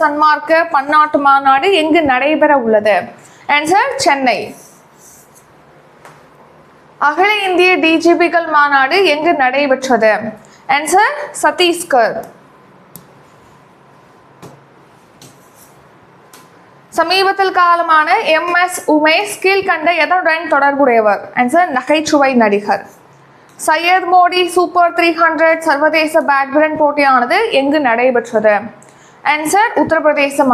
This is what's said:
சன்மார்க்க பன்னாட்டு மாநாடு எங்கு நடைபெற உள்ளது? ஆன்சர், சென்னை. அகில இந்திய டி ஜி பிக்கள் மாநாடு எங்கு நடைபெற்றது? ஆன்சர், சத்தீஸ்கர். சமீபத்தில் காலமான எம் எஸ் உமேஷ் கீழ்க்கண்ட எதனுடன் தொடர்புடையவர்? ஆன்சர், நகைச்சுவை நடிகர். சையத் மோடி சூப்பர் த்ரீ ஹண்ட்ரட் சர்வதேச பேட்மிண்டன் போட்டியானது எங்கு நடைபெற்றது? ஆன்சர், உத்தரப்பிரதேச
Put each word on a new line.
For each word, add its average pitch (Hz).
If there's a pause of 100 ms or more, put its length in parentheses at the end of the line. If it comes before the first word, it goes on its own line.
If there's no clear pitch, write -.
சன்மார்க்க 302
பன்னாட்டு 302
மாநாடு 277 (100)
எங்கு 311 (100)
நடைபெற 294
உள்ளது? 208 (520)
ஆன்சர், 349 (160)
சென்னை. 269 (2750)
அகில 370 (160)
இந்திய 370 (120)
டி 330 (100)
ஜி 339
பிக்கள் 339
மாநாடு 285 (120)
எங்கு 330 (100)
நடைபெற்றது? 254 (600)
ஆன்சர், 370 (240)
சத்தீஸ்கர். 294 (4000)
சமீபத்தில் 381
காலமான 339 (220)
எம் 349
எஸ் 359 (160)
உமேஷ் 320
கீழ்க்கண்ட 370 (140)
எதனுடன் 330
தொடர்புடையவர்? 262 (180)
ஆன்சர், 330
நகைச்சுவை 294 (140)
நடிகர். 208 (800)
சையத் 339
மோடி 359 (140)
சூப்பர் 349
த்ரீ 339 (100)
ஹண்ட்ரட் 320
சர்வதேச 311
பேட்மிண்டன் 285
போட்டியானது 285 (220)
எங்கு 285 (100)
நடைபெற்றது? 226 (800)
ஆன்சர், 330 (140)
உத்தரப்பிரதேச 294